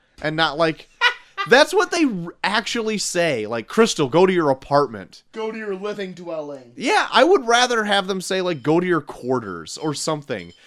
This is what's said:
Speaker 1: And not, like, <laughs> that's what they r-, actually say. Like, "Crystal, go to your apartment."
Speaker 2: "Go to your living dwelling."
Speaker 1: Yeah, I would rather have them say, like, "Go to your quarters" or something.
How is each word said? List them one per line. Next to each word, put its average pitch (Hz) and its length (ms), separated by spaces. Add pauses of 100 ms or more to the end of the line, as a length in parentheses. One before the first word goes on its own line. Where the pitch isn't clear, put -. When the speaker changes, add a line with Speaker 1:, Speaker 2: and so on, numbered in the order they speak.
(220)
Speaker 1:
And 156 140
not, 156 220
like, 165 300 (140)
<laughs> - 480
that's 277 240
what 370 180
they 339 140
r-, 175 380
actually 214 560
say. 147 480
Like, 117 200
"Crystal, 214 420
go 170 180
to 190 60
your 160 180
apartment." 131 800
Speaker 2:
"Go 220 200
to 226 60
your 208 180
living 196 380
dwelling." 147 640
Speaker 1:
Yeah, 330 360
I 226 120
would 320 240
rather 240 380
have 202 220
them 190 140
say, 185 200
like, 175 200
"Go 156 180
to 180 60
your 170 160
quarters" 107 760
or 151 180
something. 127 580 (140)